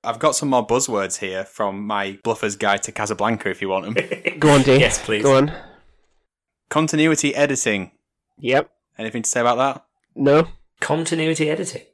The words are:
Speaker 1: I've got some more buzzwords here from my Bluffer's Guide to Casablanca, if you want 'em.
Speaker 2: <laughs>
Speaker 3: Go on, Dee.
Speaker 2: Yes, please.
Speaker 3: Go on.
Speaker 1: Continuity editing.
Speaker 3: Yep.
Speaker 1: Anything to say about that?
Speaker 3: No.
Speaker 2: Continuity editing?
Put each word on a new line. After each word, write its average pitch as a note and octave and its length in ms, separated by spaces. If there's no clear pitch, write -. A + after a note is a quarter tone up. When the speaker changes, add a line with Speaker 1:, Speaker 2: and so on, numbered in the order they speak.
Speaker 1:
I've A2+ 160
got D#3 160
some D3 140
more B2 160
buzzwords G#2 520
here F#2+ 260
from G2+ 420
my G2 360
Bluffer's A2 340
Guide G2+ 280
to - 80
Casablanca, G#2+ 580
if F#2 100
you G2 80
want F#2+ 180
'em. - 520
Speaker 2:
<laughs> - 0
Speaker 3:
Go D#3 120
on, C#3 120
Dee. C3 160
Speaker 2:
Yes, A#2+ 260
please. G#2+ 200
Speaker 3:
Go C3+ 120
on. C#3+ 160
Speaker 1:
Continuity D#3 680
editing. B2+ 580
Speaker 3:
Yep. C3+ 320
Speaker 1:
Anything A2 240
to - 80
say B2 100
about A#2+ 160
that? C3 280
Speaker 3:
No. C#3+ 340
Speaker 2:
Continuity D#3+ 720
editing? F3 320